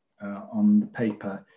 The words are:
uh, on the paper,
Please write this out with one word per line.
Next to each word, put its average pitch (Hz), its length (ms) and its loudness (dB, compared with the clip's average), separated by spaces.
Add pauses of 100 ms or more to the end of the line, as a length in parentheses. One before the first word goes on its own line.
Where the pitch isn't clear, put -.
(220)
uh, 101 200 -10 (100)
on 104 300 4
the - 60 -2
paper, 104 580 -6 (120)